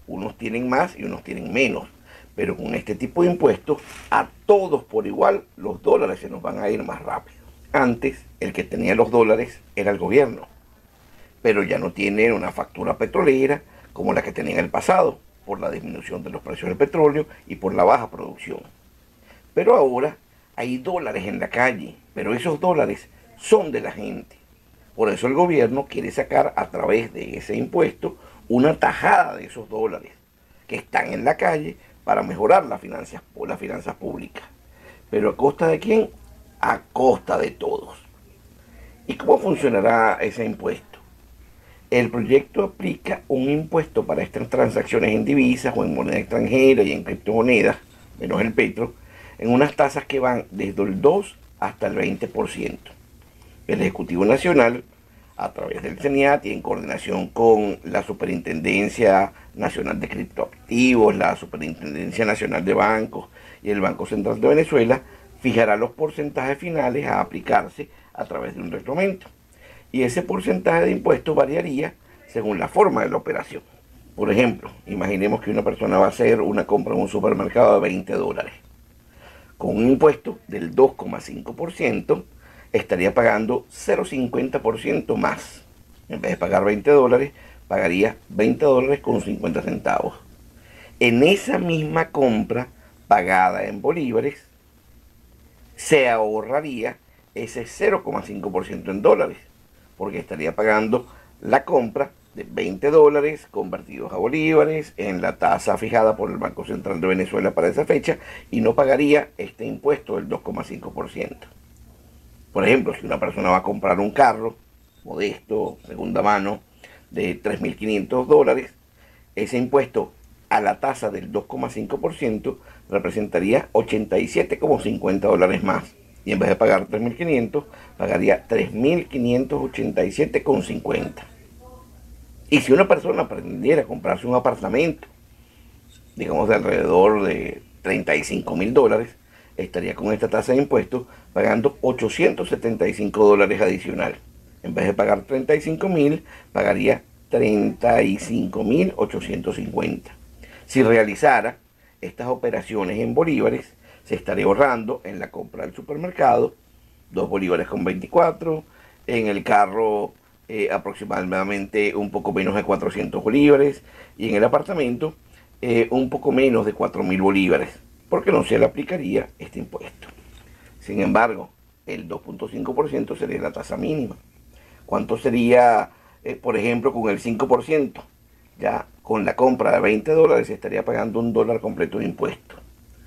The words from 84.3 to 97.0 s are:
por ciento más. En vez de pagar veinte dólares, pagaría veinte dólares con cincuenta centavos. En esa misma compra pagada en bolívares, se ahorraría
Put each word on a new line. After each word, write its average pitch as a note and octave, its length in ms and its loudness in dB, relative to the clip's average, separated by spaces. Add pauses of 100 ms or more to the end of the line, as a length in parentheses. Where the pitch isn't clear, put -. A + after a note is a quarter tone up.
por A2+ 180 -2
ciento - 360 -2
más. - 480 -4 (440)
En F2 120 -10
vez - 120 -4
de F2+ 40 -4
pagar F#2+ 280 0
veinte G#2 260 2
dólares, C3+ 420 6 (340)
pagaría F#2+ 500 0 (120)
veinte B2 360 0
dólares C3+ 360 2
con A#2 200 0
cincuenta D#2+ 400 -4
centavos. - 540 -2 (840)
En A#2+ 220 6
esa F#3 360 4
misma E3 520 -2
compra A#2+ 580 0 (400)
pagada F#2 560 4
en G2+ 180 -8
bolívares, C3+ 640 -2 (1300)
se C#3 320 2
ahorraría A2+ 880 -2 (380)